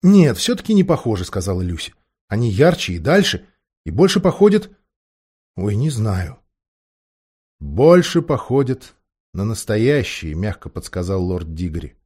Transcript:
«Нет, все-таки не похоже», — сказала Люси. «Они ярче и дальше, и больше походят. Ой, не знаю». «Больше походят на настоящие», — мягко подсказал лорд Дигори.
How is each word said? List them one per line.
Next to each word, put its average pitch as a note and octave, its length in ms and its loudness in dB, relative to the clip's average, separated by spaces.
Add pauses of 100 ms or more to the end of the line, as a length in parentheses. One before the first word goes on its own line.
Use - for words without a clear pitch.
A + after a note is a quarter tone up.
«Нет, F3+ 340 6
все-таки - 380 -4
не G3 80 4
похоже», — A#2 440 -2
сказала F#2 360 -4
Люси. F2 320 -8 (320)
«Они A2+ 240 -2
ярче A#2+ 440 2
и E2+ 40 -6
дальше, C3+ 480 0 (380)
и D#2+ 80 -8
больше F#3 260 2
походят. G3+ 520 2 (880)
Ой, G2+ 200 -2
не C#3+ 140 0
знаю». G2+ 480 -4 (1200)
«Больше D#3 640 4
походят C3 720 -2 (400)
на F#2 100 -4
настоящие», — A2 920 -2
мягко F#2+ 340 -8
подсказал F#2 520 -6
лорд F2+ 320 -6
Дигори. E2 520 -8